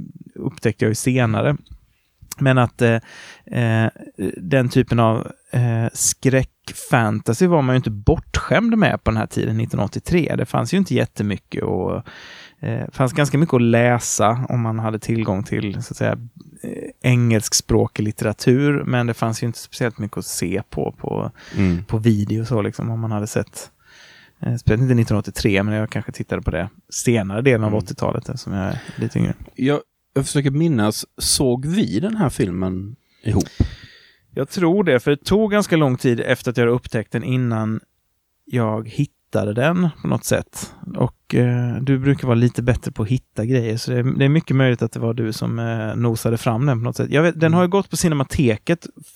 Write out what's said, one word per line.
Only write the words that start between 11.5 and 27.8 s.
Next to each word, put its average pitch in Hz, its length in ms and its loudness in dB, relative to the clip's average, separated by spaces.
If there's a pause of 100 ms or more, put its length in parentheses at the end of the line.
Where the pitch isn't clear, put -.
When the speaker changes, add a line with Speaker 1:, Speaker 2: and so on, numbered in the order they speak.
Speaker 1:
och, 92 400 -2 (580)
eh, 113 320 -4
fanns 127 200 0
ganska 143 260 0
mycket 160 160 2
att 123 80 4
läsa 117 840 2
om 123 120 0
man 113 180 -2
hade 110 200 -4
tillgång 107 440 -2
till, 110 300 -4 (100)
så - 100 -10
att - 40 -12
säga, 113 160 0 (500)
eh, - 480 -4
engelskspråkig 113 920 2
litteratur, 127 840 0
men 123 200 0
det 117 80 -2
fanns 113 280 -2
ju 123 40 -2
inte 117 120 -4
speciellt - 400 -6
mycket 104 200 -6
att 87 60 -8
se 95 460 -4
på, - 280 -4
på, - 320 -4 (260)
Speaker 2:
Mm. 92 280 2
Speaker 1:
på 113 140 -2
video 110 460 2
så 113 180 -2
liksom, 107 280 -4
om 113 100 -4
man 113 120 -4
hade 104 140 -4
sett, - 440 -6 (720)
eh, 120 160 -2
speciellt 117 260 2
inte 127 120 2
nittonhundraåttiotre, 104 680 0
men 107 120 -2
jag 110 160 -4
kanske - 220 -8
tittade 92 300 -6
på - 80 0
det 85 180 -4 (220)
senare 107 520 0
delen 123 220 4
av 107 40 2
Speaker 2:
Mm. 107 100 0
Speaker 1:
åttiotalet, 107 600 -4